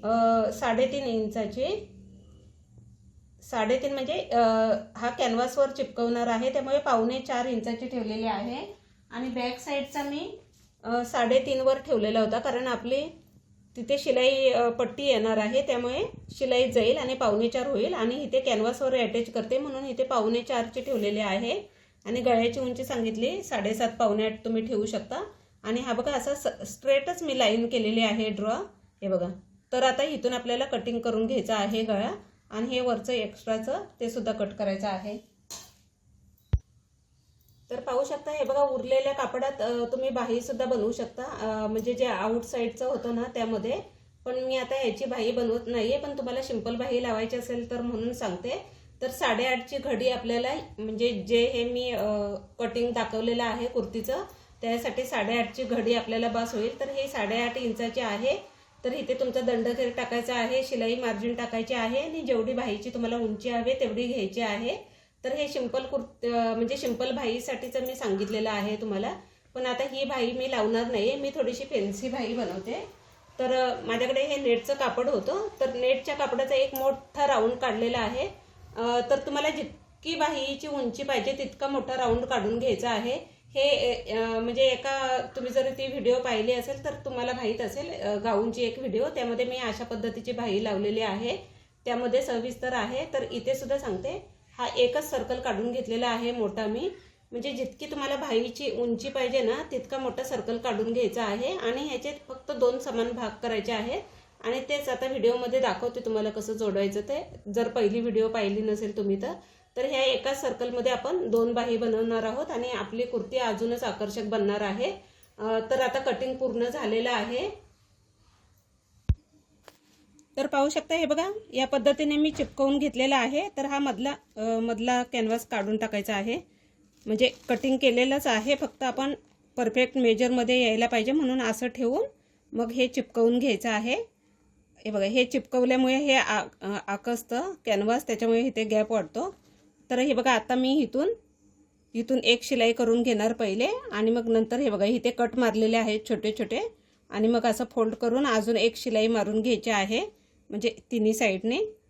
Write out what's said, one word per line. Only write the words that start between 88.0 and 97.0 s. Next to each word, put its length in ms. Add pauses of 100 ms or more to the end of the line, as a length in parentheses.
अ, 140
गाऊनची 460
एक 160
व्हिडिओ, 300
त्यामध्ये 360
मी 120
अशा 280
पद्धतीची 480
बाही 320
लावलेली 360
आहे, 360 (480)
त्यामध्ये 380
सविस्तर 500
आहे. 400
तर 200
इथे 220
सुद्धा 240
सांगते, 480 (320)
हा 80 (100)
एकच 340
सर्कल 300
काढून 320
घेतलेला 360
आहे 240
मोठा 340
मी, 240 (420)